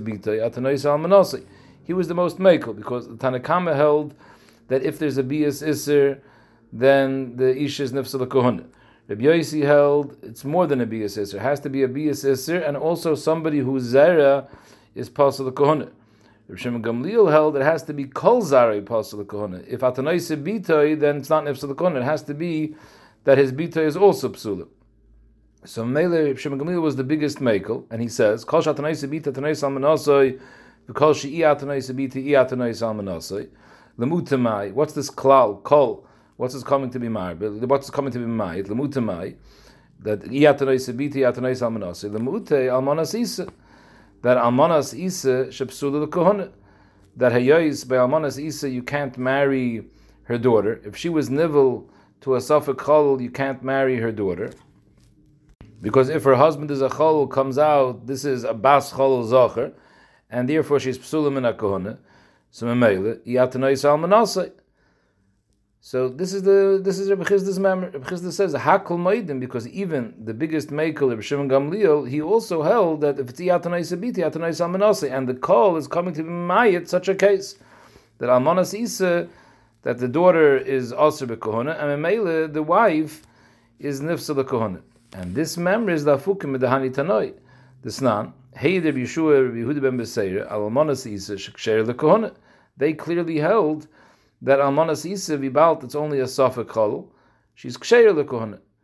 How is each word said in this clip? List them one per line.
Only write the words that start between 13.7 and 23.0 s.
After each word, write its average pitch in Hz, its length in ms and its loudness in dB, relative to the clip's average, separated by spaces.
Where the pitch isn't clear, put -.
Zera 139 560 6
is 123 160 -10
Pasal 135 360 0
L'Kohuna. 143 440 0
Reb 95 100 -16
Shimon 120 260 -6
Gamliel 156 480 2
held 151 240 4
it 135 60 0
has 160 220 2
to 147 100 -10
be 143 100 -8
Kol 220 380 2
Zara 120 400 4
Pasal 107 380 -6
L'Kohuna. 101 460 -10
If 120 160 -10
Atanoise 151 600 -2
Bitoi, 156 580 0
then 147 180 2
it's 135 120 -8
not 156 160 2
Nefsa 143 240 -6
L'Kohuna. 156 320 -2
It - 20 -2
has 151 200 -2
to 147 100 -8
be 156 420 -6